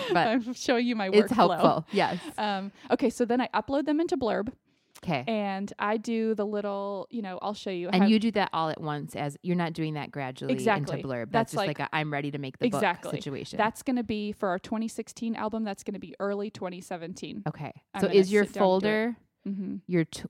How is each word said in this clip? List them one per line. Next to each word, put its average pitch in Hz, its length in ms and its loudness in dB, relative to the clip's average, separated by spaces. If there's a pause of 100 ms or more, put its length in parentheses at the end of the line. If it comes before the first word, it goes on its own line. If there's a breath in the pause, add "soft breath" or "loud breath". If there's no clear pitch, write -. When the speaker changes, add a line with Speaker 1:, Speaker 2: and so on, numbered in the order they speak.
(120)
Speaker 1:
but 233 160 4
Speaker 2:
I'm 233 240 0
showing 247 340 2
you 240 80 0
my 208 180 -2
Speaker 1:
it's 208 200 6
Speaker 2:
workflow. - 40 2
Speaker 1:
helpful. 175 540 6
Yes. 180 280 2 (200)
Speaker 2:
Um, 202 320 -2 (200 loud breath)
okay, 233 200 2
so 247 140 0
then 240 160 2
I 233 140 0
upload 269 320 0
them 302 120 2
into 339 180 2
Blurb. 214 360 0 (480)
Speaker 1:
'Kay. 143 260 -2
Speaker 2:
And 202 540 -2
I 208 160 0
do 220 400 0
the 202 100 0
little, 202 640 -4
you 233 120 -6
know, 185 200 -8
I'll 208 120 -4
show - 160 -8
you 175 180 -4
Speaker 1:
And 190 160 4
Speaker 2:
how 208 40 6
Speaker 1:
you 220 120 8
do 226 120 2
that 196 200 2
all 160 160 0
at 156 120 -4
once 151 360 -6
as 143 260 -4
you're 175 140 0
not 170 160 0
doing 160 220 -2
that 143 180 -8
gradually 139 400 -4
Speaker 2:
Exactly. 196 460 0
Speaker 1:
into 139 100 -8
Blurb. 120 240 -4
That's - 0 -
Speaker 2:
That's 226 200 2
Speaker 1:
just 156 40 -4
Speaker 2:
like 175 240 -2
Speaker 1:
like 139 120 -2
a, - 40 0
"I'm 151 160 -2
ready 147 180 -2
to 147 80 -6
make 135 200 -8
the - 80 0
Speaker 2:
Exactly. 175 440 0
Speaker 1:
book" - 80 -4
situation. - 380 -8
Speaker 2:
That's 208 260 0
gonna 247 220 0
be 208 260 -4
for 208 200 -4
our 180 100 -2
twenty 220 260 -6
sixteen 226 480 -6
album. 220 300 -4
That's 202 180 -8
gonna 202 160 -8
be 175 220 -14
early 202 300 -2
twenty 180 300 -8
seventeen. 175 680 -10
Speaker 1:
Okay. 151 240 -8 (220)
Speaker 2:
I'm 196 60 -4
Speaker 1:
So 196 60 2
Speaker 2:
gonna 190 140 8
Speaker 1:
is 190 100 6
your 208 140 6
Speaker 2:
sit 202 100 -10
down 196 80 2 (120)
and 190 60 4
do 196 60 0
it. 208 40 4
Speaker 1:
folder 220 260 0 (320)
Speaker 2:
Mm-hmm. 196 280 -6 (120)
Speaker 1:
your 175 160 4
t-, - 260 -14